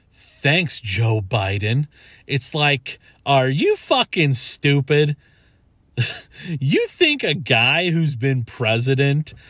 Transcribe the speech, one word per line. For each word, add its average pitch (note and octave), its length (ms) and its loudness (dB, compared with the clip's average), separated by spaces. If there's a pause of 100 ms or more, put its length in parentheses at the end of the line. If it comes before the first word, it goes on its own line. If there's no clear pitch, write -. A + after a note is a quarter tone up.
(120)
"Thanks, - 680 -2
Joe G#2+ 420 0
Biden." G#2 640 -2 (400)
It's - 280 -6
like, D3 440 -2 (260)
are C3+ 240 4
you C4 280 2
fucking - 580 0
stupid? D3 840 2 (800)
<laughs> A#2 100 0 (380)
You F3+ 440 -2
think D4+ 340 0
a E3+ 120 -2
guy C3+ 560 0
who's D#3+ 260 0
been B2+ 280 0
president C3 920 0 (160)